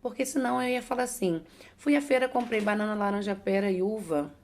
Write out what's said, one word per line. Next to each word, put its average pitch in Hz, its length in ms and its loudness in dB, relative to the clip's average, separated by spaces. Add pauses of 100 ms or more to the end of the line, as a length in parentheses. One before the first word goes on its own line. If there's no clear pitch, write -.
Porque 247 240 -4
senão 254 360 0
eu 247 80 -2
ia 247 120 0
falar 247 220 -2
assim, 185 380 -2 (360)
Fui 294 180 4
à 294 60 4
feira, 262 260 2
comprei 247 340 0
banana, 208 340 0
laranja, 202 400 0
pera 196 360 0
e 185 100 0
uva 165 520 -2 (100)